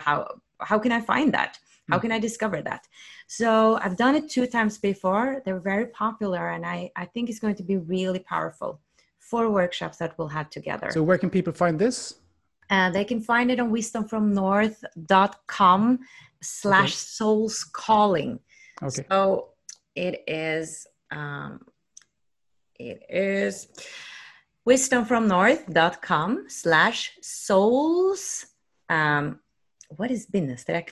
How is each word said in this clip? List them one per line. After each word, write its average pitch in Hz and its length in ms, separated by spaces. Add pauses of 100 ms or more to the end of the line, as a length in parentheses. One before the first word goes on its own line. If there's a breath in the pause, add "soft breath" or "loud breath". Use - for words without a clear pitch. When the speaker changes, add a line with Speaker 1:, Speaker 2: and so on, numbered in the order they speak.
Speaker 1:
how, 147 100 (540)
how 214 140
can 240 140
I - 20 (120)
find 269 160 (100)
that? - 140 (380 soft breath)
How 175 80
Speaker 2:
Mm. 185 60
Speaker 1:
can 226 120
I 220 120
discover 214 300 (120)
that? - 120 (580 loud breath)
So 233 80 (340)
I've 185 220
done 269 160
it 302 40 (120)
two 247 100 (100)
times 214 180 (160)
before. 190 360 (180)
They're 185 300
very 220 120 (180)
popular, 196 400 (100)
and 170 80 (140)
I, - 20 (240)
I - 100
think 240 180
it's 220 160
going 208 160
to 170 100
be 196 40 (180)
really 185 280 (120)
powerful - 460 (500)
for 233 120 (180)
workshops 175 380
that 165 180
we'll 143 220
have 151 100 (100)
together. - 300 (100)
Speaker 2:
So 156 100
where 180 100
can 180 200
people 175 140 (120)
find 165 140
this? 240 180 (800)
Speaker 1:
Uh, 185 220
they 202 80
can 226 160
find 240 320
it 240 80
on 240 100
wisdom 220 400
from 214 220
north 202 460 (360)
dot 196 180 (140)
com 208 520 (440 loud breath)
slash 196 520
souls 214 640 (280)
calling. 196 560 (420 soft breath)
Speaker 2:
Okay. 139 280
Speaker 1:
So 196 380 (460)
it 180 200 (120)
is, 160 600 (240)
um, 143 420 (1400)
it 107 100 (100)
is 196 460 (1080 loud breath)
wisdom 247 400
from 233 240
north 202 340 (180)
dot 170 220
com 165 280 (180)
slash 170 520 (200)
souls. 311 1300 (420)
Um, 151 520 (580)
what 240 120
is 240 160
bindestrek? 165 640